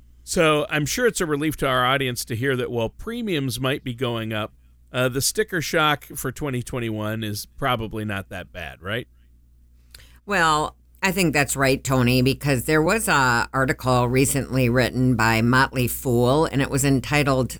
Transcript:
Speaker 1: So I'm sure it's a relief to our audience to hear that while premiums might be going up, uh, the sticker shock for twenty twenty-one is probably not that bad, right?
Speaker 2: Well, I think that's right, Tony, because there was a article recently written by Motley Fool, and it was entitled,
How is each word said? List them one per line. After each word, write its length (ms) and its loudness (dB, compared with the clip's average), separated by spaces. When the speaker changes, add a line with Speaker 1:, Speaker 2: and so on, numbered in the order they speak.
Speaker 1:
So 460 2
I'm 160 -2
sure 220 0
it's 120 -2
a 60 -2
relief 320 -2
to 100 -2
our 180 2
audience 380 0
to 140 -6
hear 180 0
that 160 -4
while 160 -2
premiums 720 -4
might 240 -4
be 100 -6
going 380 -4
up, 220 -6
uh, 160 0
the 100 -4
sticker 420 -2
shock 440 0
for 260 -8
twenty 320 -6
twenty-one 580 -6
is 260 -8
probably 480 -4
not 240 -8
that 240 -14
bad, 280 -14
right? 280 -8
Speaker 2:
Well, 520 2
I 80 4
think 220 2
that's 240 0
right, 260 2
Tony, 380 4
because 420 2
there 180 4
was 280 0
a 420 2
article 560 2
recently 640 0
written 480 2
by 240 2
Motley 480 2
Fool, 560 2
and 160 -2
it 80 -2
was 160 0
entitled, 760 0